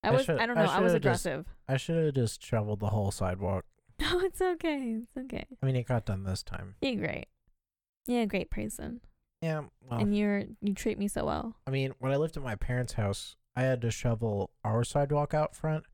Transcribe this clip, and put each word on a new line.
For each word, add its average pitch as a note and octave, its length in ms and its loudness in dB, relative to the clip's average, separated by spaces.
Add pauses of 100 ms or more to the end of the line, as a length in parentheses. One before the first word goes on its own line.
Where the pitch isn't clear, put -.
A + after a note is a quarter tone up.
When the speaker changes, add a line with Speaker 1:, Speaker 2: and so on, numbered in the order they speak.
Speaker 1:
I - 60 2
Speaker 2:
I - 20 4
Speaker 1:
was, C4 160 6
Speaker 2:
should, D#3 140 2
Speaker 1:
I A3+ 60 2
don't A#3 120 0
Speaker 2:
I D#3+ 60 8
Speaker 1:
know, - 60 4
I F#3 100 2
was F3+ 120 4
Speaker 2:
shoulda D#3+ 80 4
just, F3 260 2
Speaker 1:
aggressive. D#3 200 -4 (220)
Speaker 2:
I C3+ 100 2
shoulda D#3+ 340 2
just B2 320 0
shoveled G#2 360 0
the G2+ 100 0
whole G2+ 200 2
sidewalk. F#2+ 600 0
Speaker 1:
<laughs> - 40 -20 (260)
No, D#4+ 200 2
it's F4+ 200 0
okay. D4+ 640 0
It's - 140 -16
okay. C4 300 -8 (160)
Speaker 2:
I C3+ 40 2
mean, C3 100 4
it B2 100 0
got A#2+ 200 0
done G2 180 -2
this F#2 180 -2
time. - 380 -10
Speaker 1:
You're C4 160 0
great. - 300 -4 (800)
You're A#3+ 160 2
a A3 40 0
great G3 240 -2
person. G#3+ 520 -6 (400)
Speaker 2:
Yeah, D#3 220 -2 (240)
well, A#2+ 120 -2
Speaker 1:
And G#3 160 4
you're, G3+ 280 2 (180)
you G3+ 120 0
treat - 240 -2
me G3 80 -2
so - 200 -2
well. A3 280 -2 (120)
Speaker 2:
I C3+ 40 -6
mean, C3+ 280 0
when C3 120 -2
I C#3 60 2
lived D#3+ 220 0
at C#3+ 40 -6
my A#2+ 140 -4
parents' B2 380 -2
house, - 420 -2 (180)
I B2+ 80 0
had C3 200 2
to A#2 80 0
shovel A2 600 0 (140)
our A2+ 200 2
sidewalk C#3+ 500 2
out D3+ 200 0
front. D#3 400 -2